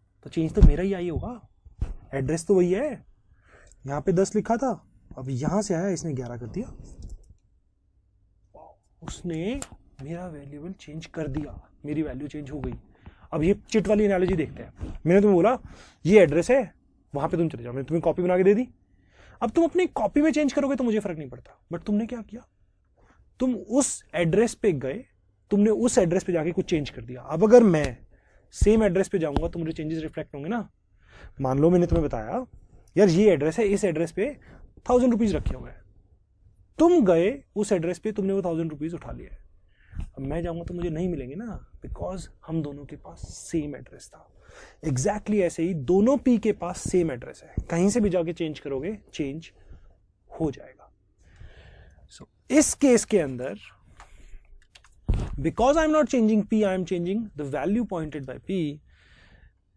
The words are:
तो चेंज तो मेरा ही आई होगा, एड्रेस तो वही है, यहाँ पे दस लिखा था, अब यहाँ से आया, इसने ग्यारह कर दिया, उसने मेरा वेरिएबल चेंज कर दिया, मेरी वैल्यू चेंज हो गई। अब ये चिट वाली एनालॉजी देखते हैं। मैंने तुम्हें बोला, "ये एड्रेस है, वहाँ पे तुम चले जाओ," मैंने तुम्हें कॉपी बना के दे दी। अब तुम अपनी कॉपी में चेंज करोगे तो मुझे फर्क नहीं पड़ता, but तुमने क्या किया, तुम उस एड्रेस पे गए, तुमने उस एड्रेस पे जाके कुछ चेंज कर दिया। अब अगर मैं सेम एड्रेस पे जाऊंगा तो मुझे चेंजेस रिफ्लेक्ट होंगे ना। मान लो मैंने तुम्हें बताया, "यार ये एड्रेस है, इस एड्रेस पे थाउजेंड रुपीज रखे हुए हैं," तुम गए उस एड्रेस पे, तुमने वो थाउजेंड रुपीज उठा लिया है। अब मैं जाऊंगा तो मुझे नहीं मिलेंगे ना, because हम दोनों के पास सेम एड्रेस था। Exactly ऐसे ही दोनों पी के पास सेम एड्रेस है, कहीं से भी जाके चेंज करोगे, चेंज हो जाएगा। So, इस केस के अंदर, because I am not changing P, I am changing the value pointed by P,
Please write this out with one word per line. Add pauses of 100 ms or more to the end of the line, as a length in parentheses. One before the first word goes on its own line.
(240)
तो
चेंज
तो
मेरा
ही
आई
होगा, (640)
एड्रेस
तो
वही
है, (840)
यहाँ
पे
दस
लिखा
था, (280)
अब
यहाँ
से
आया,
इसने
ग्यारह
कर
दिया, (2250)
उसने (400)
मेरा
वेरिएबल
चेंज
कर
दिया, (160)
मेरी
वैल्यू
चेंज
हो
गई। (600)
अब
ये (160)
चिट
वाली
एनालॉजी
देखते
हैं।
मैंने
तुम्हें
बोला, (460)
"ये
एड्रेस
है, (420)
वहाँ
पे
तुम
चले
जाओ,"
मैंने
तुम्हें
कॉपी
बना
के
दे
दी। (760)
अब
तुम
अपनी
कॉपी
में
चेंज
करोगे
तो
मुझे
फर्क
नहीं
पड़ता, (140)
but
तुमने
क्या
किया, (920)
तुम
उस (100)
एड्रेस
पे
गए, (440)
तुमने
उस
एड्रेस
पे
जाके
कुछ
चेंज
कर
दिया।
अब
अगर
मैं (460)
सेम
एड्रेस
पे
जाऊंगा
तो
मुझे
चेंजेस
रिफ्लेक्ट
होंगे
ना। (720)
मान
लो
मैंने
तुम्हें
बताया, (520)
"यार
ये
एड्रेस
है,
इस
एड्रेस
पे (500)
थाउजेंड
रुपीज
रखे
हुए
हैं," (960)
तुम
गए (120)
उस
एड्रेस
पे,
तुमने
वो
थाउजेंड
रुपीज
उठा
लिया
है। (600)
अब
मैं
जाऊंगा
तो
मुझे
नहीं
मिलेंगे
ना, (140)
because (200)
हम
दोनों
के
पास
सेम
एड्रेस
था। (560)
Exactly
ऐसे
ही
दोनों
पी
के
पास
सेम
एड्रेस
है, (140)
कहीं
से
भी
जाके
चेंज
करोगे, (140)
चेंज (880)
हो
जाएगा। (1300)
So, (260)
इस
केस
के
अंदर, (1800)
because
I
am
not
changing (100)
P,
I
am
changing (120)
the
value
pointed
by (120)
P, (960)